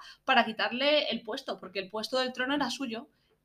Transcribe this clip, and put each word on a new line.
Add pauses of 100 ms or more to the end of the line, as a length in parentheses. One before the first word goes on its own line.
(260)
para
quitarle
el
puesto,
porque
el
puesto
del
trono
era
suyo. (360)